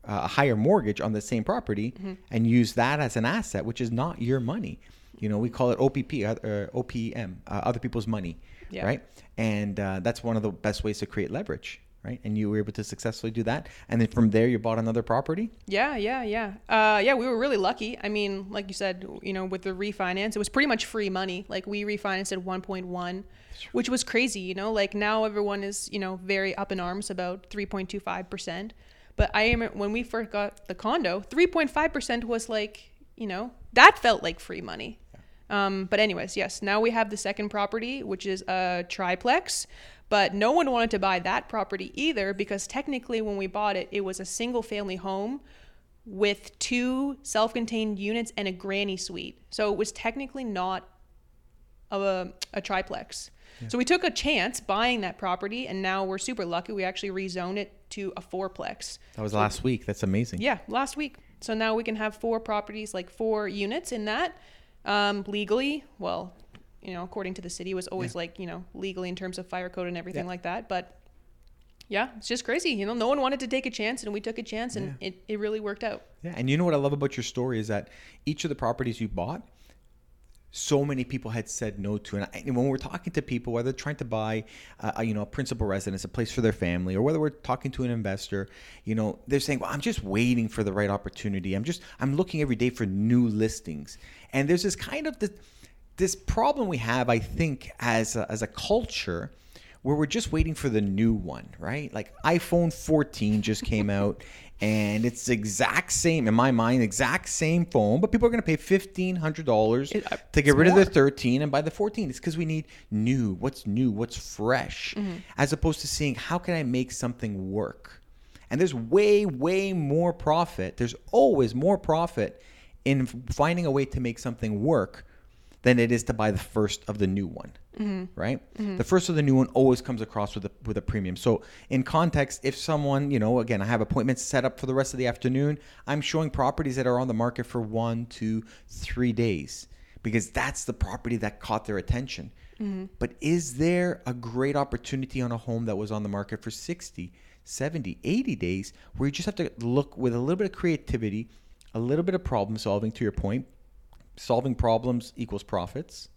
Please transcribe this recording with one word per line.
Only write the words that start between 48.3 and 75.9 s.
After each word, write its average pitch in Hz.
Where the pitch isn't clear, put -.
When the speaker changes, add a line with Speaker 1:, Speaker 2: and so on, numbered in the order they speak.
Speaker 2:
and 202
a 190
granny 196
suite. -
So 208
it 196
was 214
technically 262
not 185
a, 190
a 202
triplex. -
Speaker 1:
Yeah. 117
Speaker 2:
So 240
we 247
took 359
a 349
chance 254
buying 233
that 180
property, 202
and 190
now 190
we're 190
super 220
lucky. 175
We 196
actually 190
rezoned 185
it 202
to 196
a 180
fourplex. -
Speaker 1:
That 110
was 107
Speaker 2:
So 104
Speaker 1:
last 107
week. 123
That's -
amazing. 98
Speaker 2:
Yeah, 240
last 262
week. 294
So 226
now 220
we 226
can 226
have 214
four 226
properties, 208
like, 185
four 214
units 202
in 220
that, 294
um, 202
legally. 233
Well, 180
you 185
know, 175
according 185
to 185
the 180
city, 185
it 185
was 185
always, 185
Speaker 1:
Yeah. 175
Speaker 2:
like, 170
you 180
know, 175
legally 185
in 180
terms 185
of 180
fire 180
code 180
and 175
everything 165
Speaker 1:
Yeah. 180
Speaker 2:
like 180
that. 196
But 180
yeah, 214
it's -
just 240
crazy. 330
You 202
know, 220
no 226
one 285
wanted 262
to 254
take 262
a 247
chance, 226
and 208
we 208
took 226
a 226
chance, 226
and 190
Speaker 1:
Yeah. 190
Speaker 2:
it, -
it 214
really 214
worked 208
out. -